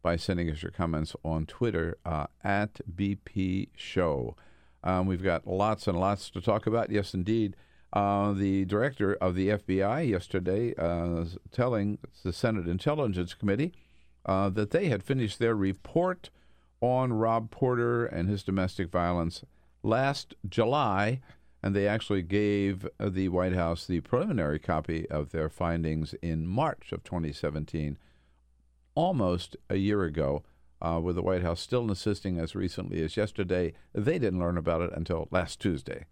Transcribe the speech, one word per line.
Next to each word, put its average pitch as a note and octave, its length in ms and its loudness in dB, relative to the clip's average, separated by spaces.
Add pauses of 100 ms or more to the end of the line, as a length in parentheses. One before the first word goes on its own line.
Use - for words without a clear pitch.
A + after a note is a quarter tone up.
by E2+ 140 2
sending F2 340 0
us D#2 120 -6
your F2 100 -8
comments D#2+ 520 -2
on D#2+ 220 0
Twitter, F2 580 -2
uh, D#2 220 -2 (180)
at G2+ 380 0 (120)
B G2 200 0
P F#2+ 600 -2
Show. C#2+ 640 -2 (480)
Um, F#2 220 2
we've F#2 160 0
got F#2 260 0
lots G#2 400 0
and F2 100 0
lots G2 320 0
to G2+ 100 -6
talk A2 280 2
about. A2+ 220 0
Yes, G#2 220 0
indeed. G#2 440 0 (360)
Uh, G2+ 400 2
the G2 340 2
director G#2 480 2
of F#2 200 0
the F#2+ 160 2
F G#2 160 0
B F#2+ 160 2
I A#2+ 200 0
yesterday, G2 760 0
uh, E2+ 460 0 (260)
telling G#2+ 480 0 (240)
the F2+ 100 -2
Senate G#2 360 0
Intelligence F#2 680 0
Committee, A2 380 0 (540)
uh, F#2+ 240 2
that G#2 200 0
they F#3 180 2
had G#2 140 0
finished B2+ 380 -2
their A#2 160 4
report E3 760 0 (500)
on B2+ 320 2
Rob A2+ 380 2
Porter A#2+ 560 2
and F2 220 0
his G2+ 140 0
domestic F#2 480 0
violence F2 540 0 (380)
last C3 520 0 (140)
July, A2+ 720 2 (420)
and G2+ 120 0
they G2+ 140 4
actually G#2 340 2
gave, G2 640 2 (140)
uh, G2+ 80 0
the F#2+ 200 2
White F2+ 260 2
House E2+ 320 0
the F2 140 0
preliminary A#2 580 0
copy D#2+ 520 -2
of D2+ 200 -2
their D#2 180 -2
findings D#2+ 760 -2
in D#2+ 240 -2
March B2+ 460 -4
of E2+ 100 -8
twenty E2 300 -4
seventeen, D2+ 640 -4 (1000)
almost B2 640 0 (120)
a - 80 0
year G2+ 280 2
ago, D2 380 0 (380)
uh, E2 220 0
with F2 140 0
the F2+ 60 -2
White F#2 200 2
House E2+ 180 -2
still A#2+ 280 -2
insisting G2 500 -2
as D#2+ 160 -4
recently F#2 480 -4
as D#2 140 -4
yesterday F#2 560 0 (220)
they C#3 240 0
didn't F#2 220 0
learn F2 180 0
about E2 240 0
it F2 120 -2
until D#2+ 360 -4
last F2 300 -2
Tuesday. D2+ 520 -2